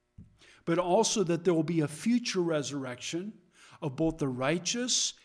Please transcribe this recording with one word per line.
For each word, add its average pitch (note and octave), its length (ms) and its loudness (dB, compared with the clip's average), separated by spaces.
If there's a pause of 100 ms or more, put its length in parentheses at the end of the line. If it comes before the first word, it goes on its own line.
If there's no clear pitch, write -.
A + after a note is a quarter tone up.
(640)
but E3+ 160 2
also G3 440 4
that E3+ 200 0
there F3+ 100 4
will D#3+ 100 4
be D#3+ 180 0
a D3 60 2
future A#3 540 0
resurrection D3 920 -4 (480)
of C3+ 140 -4
both D#3+ 220 0
the D3 100 0
righteous E3+ 880 0 (100)